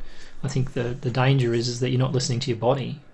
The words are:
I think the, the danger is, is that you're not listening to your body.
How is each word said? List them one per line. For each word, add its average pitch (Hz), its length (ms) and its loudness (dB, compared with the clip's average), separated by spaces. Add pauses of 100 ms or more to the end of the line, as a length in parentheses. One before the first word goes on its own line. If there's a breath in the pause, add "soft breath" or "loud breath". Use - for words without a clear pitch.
(440 loud breath)
I 135 40 -4
think 131 260 -2
the, 123 260 -2
the 131 100 -2
danger 127 420 4
is, 117 140 2
is 120 140 -4
that 127 100 0
you're 127 80 2
not 131 140 2
listening 127 280 0
to - 100 -2
your 113 80 -2
body. 117 420 0 (140)